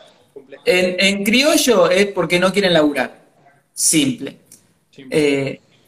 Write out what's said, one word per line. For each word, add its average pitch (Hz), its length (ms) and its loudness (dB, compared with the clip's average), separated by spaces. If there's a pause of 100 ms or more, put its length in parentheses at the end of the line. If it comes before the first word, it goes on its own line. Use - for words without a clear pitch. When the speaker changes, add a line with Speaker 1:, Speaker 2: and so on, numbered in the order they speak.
(340)
Speaker 1:
compleja. - 320 -20
Speaker 2:
En, 185 320 0
en 202 260 -2
criollo 247 640 2
es 185 200 2
porque 175 300 -2
no 185 140 0
quieren 185 220 0
laburar. 143 500 0 (480)
Simple. 135 640 -2 (540)
Speaker 1:
Simple. 139 280 -6
Speaker 2:
Eh, 139 420 -2 (280)